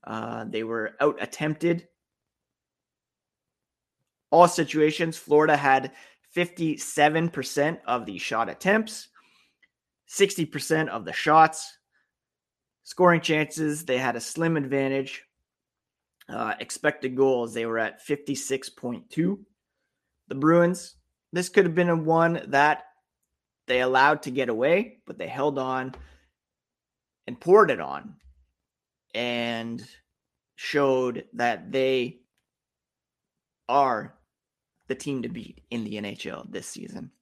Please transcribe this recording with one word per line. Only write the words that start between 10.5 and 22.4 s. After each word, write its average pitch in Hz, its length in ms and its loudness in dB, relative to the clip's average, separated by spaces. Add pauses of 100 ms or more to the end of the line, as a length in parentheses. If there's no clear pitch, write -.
of 98 160 -8
the 80 80 -10
shots. - 640 4 (1040)
Scoring 170 400 4
chances, 156 640 -2
they 127 100 0
had 127 180 -2
a 117 60 -6
slim 165 380 -2
advantage. 135 640 -2 (1040)
Uh, 110 300 -4
expected 131 580 -4
goals, 127 380 2
they 117 120 -4
were 113 120 -2
at 107 240 -4
fifty-six 135 680 -6
point - 400 -12
two. 185 380 -2 (800)
The - 80 -10
Bruins, 170 600 2 (360)
this 180 160 -4
could 196 160 4
have 165 120 -2
been 175 120 4
a 170 80 2
one 165 520 2